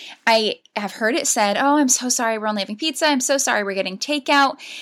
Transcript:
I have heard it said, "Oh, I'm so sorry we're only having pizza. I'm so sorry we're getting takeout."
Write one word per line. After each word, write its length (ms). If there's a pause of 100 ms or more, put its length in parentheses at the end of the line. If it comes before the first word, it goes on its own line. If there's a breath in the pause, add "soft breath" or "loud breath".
(260 loud breath)
I 300 (200)
have 160
heard 220
it 120
said, 300
"Oh, 220
I'm 100
so 220
sorry 260
we're 120
only 120
having 160
pizza. 300
I'm 140
so 180
sorry 260
we're 80
getting 240
takeout." 640 (240 loud breath)